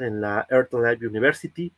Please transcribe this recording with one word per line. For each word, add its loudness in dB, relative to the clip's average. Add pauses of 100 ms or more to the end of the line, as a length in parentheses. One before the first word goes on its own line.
en -4
la -2
Earth 2
and 2
Life 0
University, -2